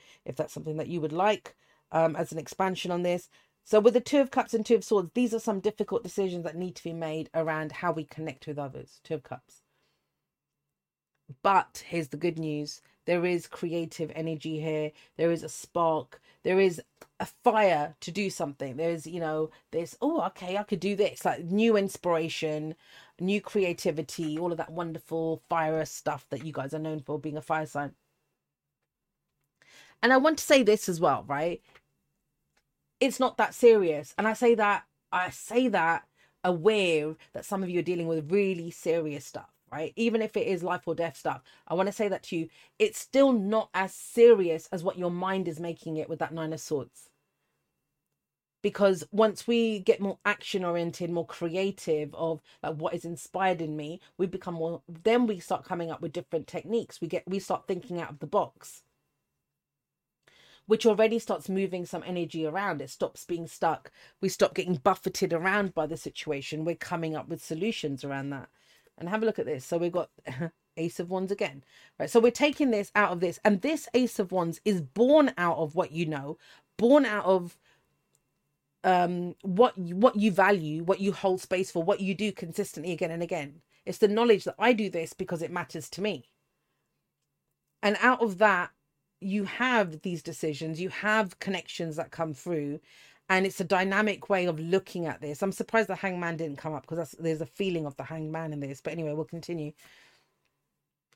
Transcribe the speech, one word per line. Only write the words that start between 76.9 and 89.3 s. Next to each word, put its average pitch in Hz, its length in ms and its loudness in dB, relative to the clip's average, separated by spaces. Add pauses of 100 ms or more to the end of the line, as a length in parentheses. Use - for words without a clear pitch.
out 208 220 -2
of, 180 320 2 (1300)
um, 175 580 2
what, 196 340 4
what 190 420 2
you 214 120 4
value, 170 540 2
what 185 160 2
you 196 140 0
hold 185 280 0
space 185 300 -2
for, 165 100 0
what 190 180 2
you 196 140 -2
do 202 180 -2
consistently 175 600 -8
again 165 180 -2
and 170 140 -4
again. 156 400 -6 (240)
It's 190 100 -8
the 214 100 6
knowledge 214 360 6
that - 160 -6
I 240 140 6
do 208 140 0
this 165 260 -6
because 175 280 -6
it 156 80 -6
matters 170 400 -8
to - 140 -10
me. 175 220 -4 (1600)
And 208 200 2
out 247 200 6
of 202 160 0
that, 185 320 4 (520)
you 196 220 -2